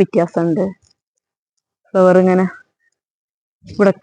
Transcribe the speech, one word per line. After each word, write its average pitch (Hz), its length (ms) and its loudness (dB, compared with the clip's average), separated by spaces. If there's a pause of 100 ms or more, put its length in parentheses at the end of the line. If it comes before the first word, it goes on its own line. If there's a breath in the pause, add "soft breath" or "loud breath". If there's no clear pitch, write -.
വ്യത്യാസമുണ്ട്. 170 600 -4 (1200)
ഫ്ലവർ 185 340 2
ഇങ്ങനെ 185 220 0 (1300)
ഇവിടെ 196 200 0 (100)